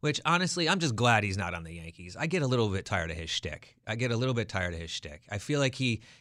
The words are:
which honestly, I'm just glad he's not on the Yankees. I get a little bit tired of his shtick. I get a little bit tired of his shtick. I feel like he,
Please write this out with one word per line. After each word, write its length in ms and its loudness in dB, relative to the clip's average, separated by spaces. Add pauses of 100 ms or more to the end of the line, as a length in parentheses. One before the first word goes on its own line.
which 240 0
honestly, 440 2
I'm 100 4
just 160 2
glad 300 6
he's 140 -2
not 160 -2
on 100 -8
the 80 -12
Yankees. 440 -14
I 100 -2
get 160 0
a 40 2
little 220 4
bit 160 -2
tired 260 -2
of 60 -6
his 140 -8
shtick. 440 -6 (100)
I 120 -4
get 160 0
a 40 0
little 180 2
bit 140 -2
tired 260 -2
of 40 -6
his 120 -8
shtick. 380 -10
I 100 -4
feel 200 -2
like 160 2
he, 280 0 (180)